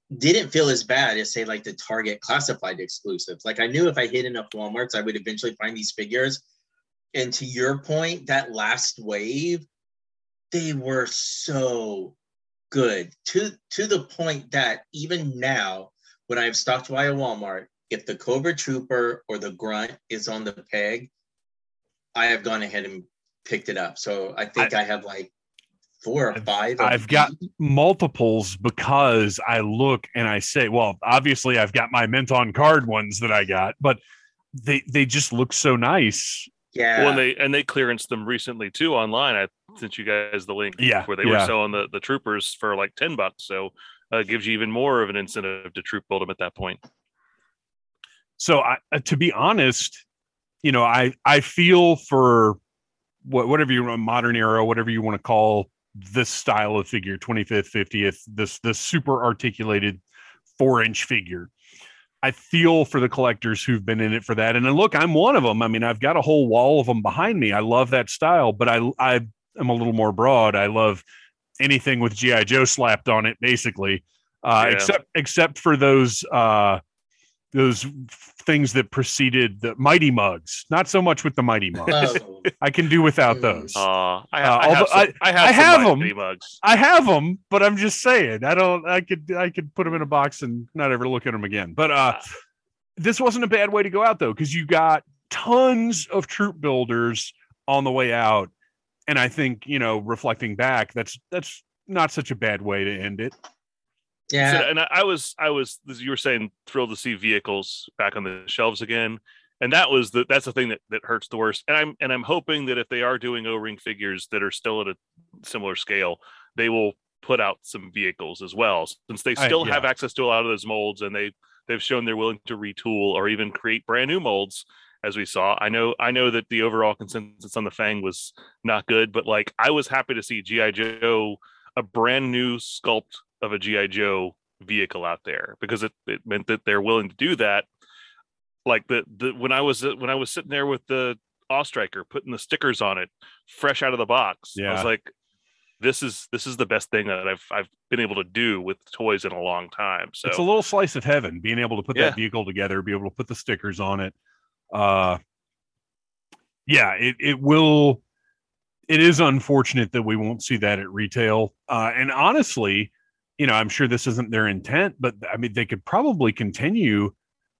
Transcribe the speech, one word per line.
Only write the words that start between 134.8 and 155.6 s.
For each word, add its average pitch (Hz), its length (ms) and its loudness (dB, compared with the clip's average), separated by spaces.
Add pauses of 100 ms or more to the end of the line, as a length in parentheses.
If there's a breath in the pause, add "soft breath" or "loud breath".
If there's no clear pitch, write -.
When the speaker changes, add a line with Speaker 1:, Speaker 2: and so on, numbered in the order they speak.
Speaker 3:
out 85 180 -6
there - 380 -10
because 107 220 -6
it, 110 80 -6 (160)
it 107 180 -8
meant 104 220 -6
that 110 180 -2
they're 101 160 2
willing 107 280 0
to 92 60 -20
do 170 220 -2
that. 104 280 0 (1000 soft breath)
Like 113 220 0
the, 120 160 -2 (120)
the, 127 160 -6
when 120 200 -8
I 135 100 0
was, 139 220 -2
when 131 260 -6
I 135 60 -2
was 131 140 -6
sitting 156 220 -10
there 143 140 -4
with 139 220 -6
the 127 300 -4 (320)
Ostriker 127 580 -4
putting 135 240 -12
the 113 60 -8
stickers - 440 -4
on 95 160 -2
it, 92 120 -8 (380 soft breath)
fresh - 340 -2
out 131 120 0
of 117 60 -2
the 113 60 -2
box, 113 580 -2
I 98 80 -2
was 95 100 -2
Speaker 2:
Yeah. - 20 -2
Speaker 3:
like, 113 260 -2 (680)
"This 127 240 -2
is, 117 280 -10
this 120 140 -8
is 127 120 -10
the 123 80 -2
best 104 260 -4
thing 107 160 -2
that 95 200 -4
I've, 95 240 -6
I've 98 180 -6 (200)
been 120 120 -2
able 101 140 -4
to 98 80 -4
do 98 380 -2
with 95 160 -8 (140)
toys 107 340 -2
in 92 60 -6
a 87 100 -10
long 90 280 -6
time." 92 440 -6
So - 140 -10
Speaker 2:
It's 90 100 -2
a 180 60 -2
little 208 180 2
slice 196 340 0
of 127 100 -6
heaven, 104 340 0
being 110 180 -2
able 117 200 -2
to 98 60 -6
put 123 140 -6
Speaker 3:
Yeah. 151 120 4
Speaker 2:
that - 80 -4
vehicle 110 280 -4
together, 95 360 -4
be 98 100 -8
able 98 180 -4
to - 60 -12
put 127 120 -8
the 117 80 -12
stickers 101 440 -8
on 98 220 -4
it. 95 120 -8 (600)
Uh, 95 440 2 (1500)